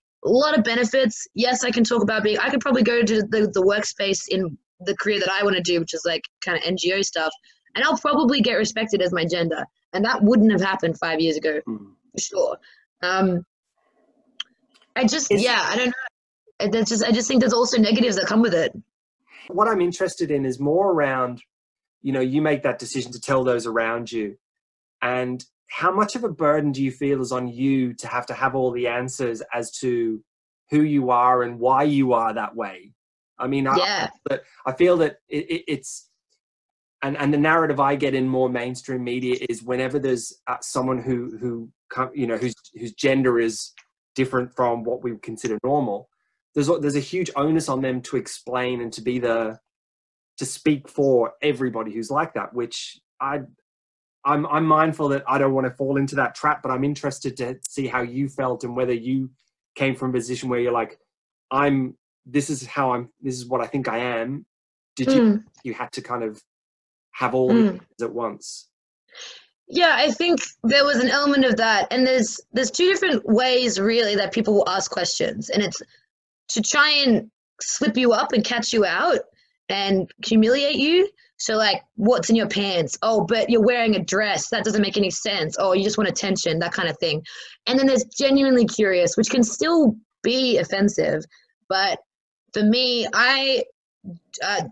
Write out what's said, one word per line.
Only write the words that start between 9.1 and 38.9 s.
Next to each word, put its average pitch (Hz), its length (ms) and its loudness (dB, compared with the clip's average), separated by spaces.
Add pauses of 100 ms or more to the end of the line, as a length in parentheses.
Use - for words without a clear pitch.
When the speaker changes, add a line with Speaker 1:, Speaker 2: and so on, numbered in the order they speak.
Speaker 1:
my 170 140 -2
gender. 170 400 -4 (280)
And 196 120 0
that 233 180 0
wouldn't 220 280 6
have 185 100 4
happened 190 380 -2
five 165 200 0
years 160 160 2
ago, 151 320 -2
Speaker 2:
Mm. 104 260 -10 (200)
Speaker 1:
for - 80 -8
sure. - 360 -2 (440)
Um, 185 420 0 (1500)
I 254 100 2
just, 302 260 0
Speaker 2:
Is 202 120 2
Speaker 1:
yeah, 240 240 2
I 190 80 -2
don't 247 120 0
know. 247 60 -2 (640)
I, 208 100 0
that's 214 200 0
just, 220 140 0
I 226 80 2
just 220 160 2
think 269 120 2
there's 220 140 4
also 240 260 2
negatives 220 380 4
that 190 80 0
come 220 160 2
with 226 120 2
it. 165 220 0 (760)
Speaker 2:
What 202 180 0
I'm 214 140 2
interested 175 500 -2
in 139 140 0
is 127 140 -4
more 170 320 2
around, 131 500 0 (600)
you 135 100 -4
know, 135 80 0
you 131 220 0
make 151 220 0
that 127 160 -2
decision 123 320 -8
to - 100 -14
tell 131 220 2
those 120 220 0
around 113 460 -2
you. 107 260 -6 (640)
And 127 420 -4 (260)
how 180 220 -2
much 208 240 0
of 233 80 -6
a 226 60 -2
burden 151 420 0
do 135 120 -4
you 131 80 -2
feel 139 300 -2
is 120 100 -6
on 123 160 -2
you 127 460 0
to 117 140 -14
have 123 200 -6
to 131 60 -6
have 127 220 -2
all 127 160 0
the 123 160 -2
answers 120 540 -4 (120)
as 117 260 -6
to 117 440 -2 (480)
who 151 100 4
you 143 300 2
are 123 320 4
and 120 160 -6
why 131 240 4
you 139 300 2
are 113 200 2
that 107 220 -6
way? 98 380 -10 (440)
I 127 100 -6
mean, 135 200 0
I, 135 100 2
Speaker 1:
Yeah. 190 320 -2 (160)
Speaker 2:
but - 180 -4 (220)
I 135 60 -4
feel 175 260 4
that 156 200 0 (120)
it, 151 200 -6
it, 170 180 -6
it's, - 420 -8 (920)
and, 139 140 -4
and 143 140 0
the 151 60 2
narrative 156 420 4
I 143 160 2
get 135 200 0
in 131 120 0
more 131 220 2
mainstream 123 540 -6